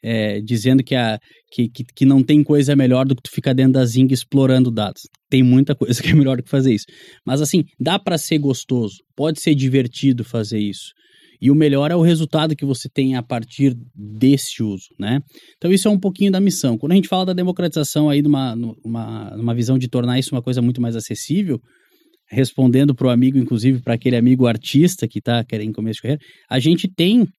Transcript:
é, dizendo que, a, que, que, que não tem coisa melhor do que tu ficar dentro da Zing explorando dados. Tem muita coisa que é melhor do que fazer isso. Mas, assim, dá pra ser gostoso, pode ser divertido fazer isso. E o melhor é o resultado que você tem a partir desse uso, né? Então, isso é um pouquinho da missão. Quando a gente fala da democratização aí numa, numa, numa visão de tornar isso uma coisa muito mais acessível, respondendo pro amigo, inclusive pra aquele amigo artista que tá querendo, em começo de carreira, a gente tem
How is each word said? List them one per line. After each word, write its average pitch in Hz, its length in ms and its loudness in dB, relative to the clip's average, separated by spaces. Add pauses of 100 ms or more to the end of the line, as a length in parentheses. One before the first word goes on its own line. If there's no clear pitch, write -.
é, 107 380 -4
dizendo 120 420 0
que, 135 120 -4
a, 113 220 -2 (320)
que, 120 200 -4
que, - 160 -14 (100)
que 139 100 0
não 135 160 6
tem 151 220 4
coisa 143 320 2
melhor 131 300 2
do 135 100 0
que 123 80 -16
tu - 80 -16
ficar - 220 -2
dentro 131 200 4
da 131 120 2
Zing 127 260 2
explorando 131 580 2
dados. 107 340 -6 (260)
Tem 131 120 4
muita 131 320 4
coisa - 300 -4
que 165 60 -4
é 170 40 2
melhor 135 220 4
do 127 80 -6
que - 60 -16
fazer 131 240 2
isso. 104 140 -4 (380)
Mas, 135 160 -2
assim, 151 220 0 (160)
dá 160 180 -2
pra 180 200 -4
ser 160 200 -2
gostoso, 123 600 -4 (180)
pode 151 240 -4
ser 156 160 2
divertido 131 720 0
fazer 110 340 -6
isso. 101 320 -8 (500)
E 131 100 4
o 143 40 6
melhor 147 360 2
é 175 40 -2
o 175 60 2
resultado 160 540 0
que - 80 -10
você 139 240 -4
tem 131 300 -2
a 123 40 -6
partir 123 540 -2 (180)
desse 110 680 -2
uso, 101 240 -6 (100)
né? 117 220 -4 (380)
Então, 175 160 0
isso 196 160 2
é - 20 2
um 202 80 2
pouquinho 196 320 0
da 185 80 0
missão. 156 380 0
Quando 147 160 -2
a - 20 4
gente 190 140 2
fala 185 160 -2
da 185 80 -4
democratização 175 760 -2
aí 143 120 2
numa, 135 340 0
numa, 110 800 -10
numa 117 180 -4
visão 120 240 0
de 127 120 -2
tornar 123 280 -2
isso 131 160 -4
uma 127 80 -4
coisa 127 200 -4
muito 123 180 0
mais 120 160 -4
acessível, 156 640 -4 (680)
respondendo 131 680 2
pro 127 140 0
amigo, 127 280 2
inclusive 123 440 0
pra 120 140 -2
aquele 123 200 0
amigo 123 320 4
artista 139 580 0
que 110 140 -6
tá 117 240 -2
querendo, 107 280 -6
em - 20 -8
começo 110 240 -6
de - 60 -20
carreira, 143 180 -4 (280)
a 160 100 -2
gente 165 280 2
tem 196 400 2 (120)